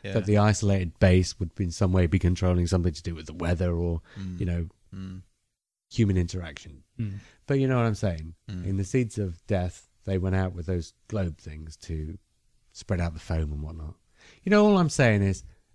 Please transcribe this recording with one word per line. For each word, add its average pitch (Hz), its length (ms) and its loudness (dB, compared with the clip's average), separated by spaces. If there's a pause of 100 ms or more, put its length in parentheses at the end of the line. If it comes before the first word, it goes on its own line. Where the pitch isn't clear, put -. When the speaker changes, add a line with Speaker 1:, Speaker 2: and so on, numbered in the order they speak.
Speaker 1:
yeah. 98 80 -6
Speaker 2:
that 98 140 0
the 104 120 4
isolated 101 600 2
base 92 420 4
would 85 180 -4
in 90 120 -2
some 92 220 0
way 92 140 4
be 87 120 2
controlling 90 480 2
something 87 260 2
to - 100 -16
do 85 120 -8
with 80 120 -12
the 80 60 -12
weather 85 420 -2
or, 85 280 -2 (160)
Speaker 1:
Mm. 92 220 -10
Speaker 2:
you 92 60 -4
know, 85 220 -4 (260)
Speaker 1:
Mm. 95 280 -14 (680)
Speaker 2:
human 101 280 2
interaction. 82 680 -6 (140)
Speaker 3:
Mm. 101 200 -8 (280)
Speaker 2:
But 139 140 2
you 135 80 2
know 131 80 2
what 117 100 2
I'm 110 80 0
saying? 82 400 -4 (140)
Speaker 1:
Mm. 90 180 -8
Speaker 2:
In 98 100 -2
the 98 80 0
Seeds 120 340 -2
of 92 280 -6
Death, 90 420 -4 (160)
they 95 120 -2
went 92 200 0
out 92 180 0
with 85 120 -10
those 90 280 -4 (140)
globe 92 300 -4
things 78 400 -14
to 78 400 -8 (540)
spread - 280 -4
out 85 140 -2
the 76 60 -14
foam 80 320 -2
and 73 100 -6
whatnot. 78 340 -12 (460)
You 185 80 -4
know, 208 140 6
all 208 140 6
I'm 170 120 4
saying 110 320 4
is 98 220 0 (300)